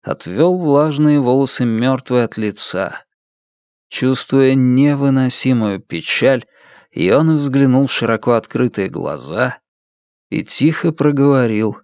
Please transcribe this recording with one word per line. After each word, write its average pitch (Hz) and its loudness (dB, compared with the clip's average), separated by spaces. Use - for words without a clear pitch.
отвёл 160 -2
влажные 147 2
волосы 131 0
мёртвой 123 0
от 113 -6
лица. 98 -4
Чувствуя 131 2
невыносимую 131 2
печаль, 117 -2
Иона 143 2
взглянул 139 2
в - -4
широко 113 -2
открытые 113 -2
глаза 78 -6
и 160 -4
тихо - 0
проговорил 135 0